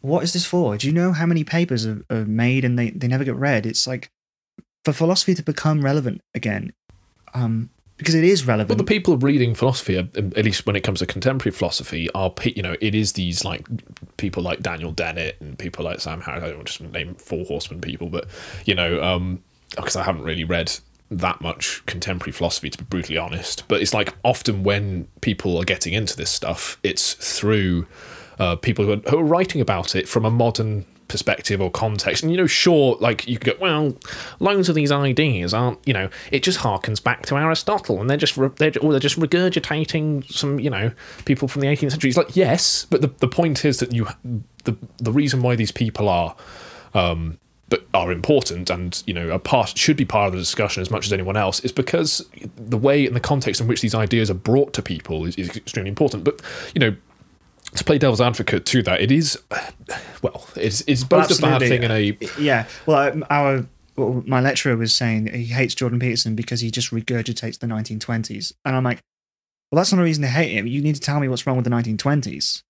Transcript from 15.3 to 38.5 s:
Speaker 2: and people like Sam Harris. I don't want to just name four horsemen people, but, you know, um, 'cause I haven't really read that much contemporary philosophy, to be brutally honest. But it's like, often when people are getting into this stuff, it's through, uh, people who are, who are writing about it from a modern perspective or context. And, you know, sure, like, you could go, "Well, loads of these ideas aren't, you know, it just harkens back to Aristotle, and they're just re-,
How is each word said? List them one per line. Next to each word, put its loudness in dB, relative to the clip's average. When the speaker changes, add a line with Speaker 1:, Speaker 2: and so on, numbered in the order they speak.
Speaker 2:
and -14
people -10
like -6
Sam -8
Harris. -10
I -6
don't -10
want -12
to -10
just -14
name -8
four -8
horsemen -8
people, -8
but, -8
you 4
know, 0
um, 0
'cause -4
I -2
haven't -2
really -4
read -2
that -2
much -6
contemporary -6
philosophy, -4
to -12
be -12
brutally -4
honest. -6
But 2
it's 0
like, -2
often 0
when -2
people -2
are -2
getting 0
into -2
this -4
stuff, -6
it's 0
through, 0
uh, 2
people 0
who 2
are, -2
who 4
are 2
writing 2
about 0
it -2
from 0
a 4
modern 0
perspective -2
or 0
context. -2
And, 0
you 2
know, 2
sure, 4
like, 0
you -2
could 0
go, -10
"Well, 2
loads 2
of 2
these 4
ideas 2
aren't, 2
you 4
know, -2
it 0
just 0
harkens -2
back 0
to 0
Aristotle, 0
and 0
they're 2
just 0
re-, 2